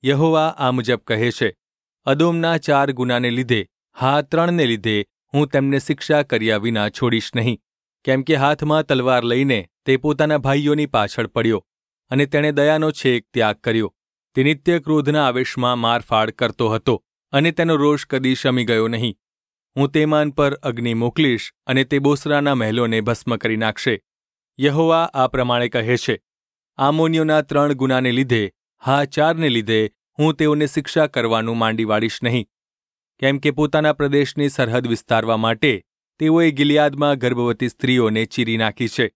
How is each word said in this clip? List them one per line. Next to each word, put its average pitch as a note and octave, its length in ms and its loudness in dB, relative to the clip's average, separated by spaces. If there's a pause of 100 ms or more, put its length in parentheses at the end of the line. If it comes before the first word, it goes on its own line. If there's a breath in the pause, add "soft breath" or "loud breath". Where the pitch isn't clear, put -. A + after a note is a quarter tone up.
યહોવા D#3 420 2
આ C#3 240 -2
મુજબ B2 280 0
કહે A#2 320 -2
છે, A2 240 -2 (500)
"અદોમના E3 520 0
ચાર C#3 340 0
ગુનાને B2 380 -2
લીધે, A#2+ 400 -2 (240)
હા, C3+ 280 0
ત્રણને E3 440 0
લીધે G#2+ 400 -2 (280)
હું C#3+ 140 2
તેમને C#3 320 0
શિક્ષા D3 440 -2
કર્યા A2 340 0
વિના G#2+ 320 -2
છોડીશ A2+ 460 -2
નહીં, A#2 260 -2 (420)
કેમ C3 200 0
કે D#3 120 2
હાથમાં D3+ 480 0
તલવાર B2+ 400 0
લઈને A#2+ 460 0 (160)
તે C3+ 120 2
પોતાના D3+ 400 0
ભાઈઓની D3 480 0
પાછળ A2 420 -2
પડ્યો, A2 380 -2 (440)
અને C#3 160 0
તેણે D3 260 0
દયાનો D#3 400 2
છેક B2 420 -2
ત્યાગ G#2+ 220 0
કર્યો. A2+ 400 -2 (400)
તે C3 80 2
નિત્ય D#3 360 0
ક્રોધના D3+ 480 0
આવેશમાં B2 520 -2
મારફાડ A2+ 500 0
કરતો A#2 400 -2
હતો, A2 340 -2 (280)
અને D3+ 200 0
તેનો E3 240 0
રોષ D3 300 0
કદી C3 300 -2
શમી B2+ 300 0
ગયો A2+ 220 0
નહીં. A#2 300 -4 (600)
હું C#3 140 2
તેમાન D3+ 400 2
પર C#3+ 220 0
અગ્નિ A#2+ 400 -4
મોકલીશ, A#2+ 600 0 (120)
અને C3 180 0
તે C#3 160 0
બોસરાના C#3+ 560 0
મહેલોને A2+ 460 0
ભસ્મ A#2 340 -4
કરી A2 220 -2
નાખશે." A2 440 -2 (580)
યહોવા D#3+ 540 2
આ C3 140 0
પ્રમાણે A#2+ 420 -2
કહે A#2 280 0
છે, - 240 -4 (560)
"આમોનીઓના D#3 640 2
ત્રણ D3 320 0
ગુનાને B2+ 380 0
લીધે, A#2+ 420 0 (260)
હા, C#3 260 0
ચારને D#3 440 0
લીધે A2 440 0 (260)
હું D3+ 140 4
તેઓને D3+ 320 2
શિક્ષા D3+ 420 -2
કરવાનું A#2 500 -2
માંડી A2+ 260 0
વાળીશ A2 400 -2
નહીં, A#2+ 220 -2 (760)
કેમ C#3 180 0
કે D3 140 0
પોતાના D3+ 420 0
પ્રદેશની C#3+ 560 0
સરહદ B2 380 -2
વિસ્તારવા A2+ 500 0
માટે A2+ 480 0 (340)
તેઓએ D#3+ 320 2
ગિલિયાદમાં D3 640 2
ગર્ભવતી A#2+ 540 -2
સ્ત્રીઓને A2+ 560 0
ચીરી A2+ 320 -2
નાખી A2+ 300 -2
છે. A2+ 280 -2